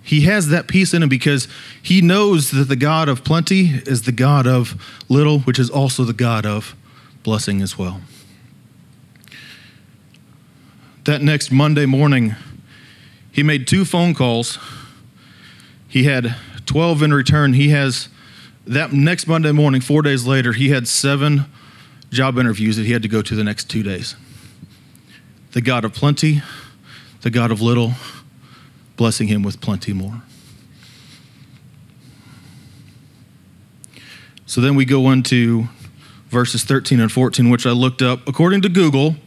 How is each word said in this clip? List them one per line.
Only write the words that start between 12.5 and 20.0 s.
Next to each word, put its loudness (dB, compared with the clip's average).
he -2
made 0
two 0
phone 0
calls. -2
He 0
had 0
twelve 0
in 2
return. 2
He 4
has, 0
that -2
next 2
Monday 2
morning, 2
four 0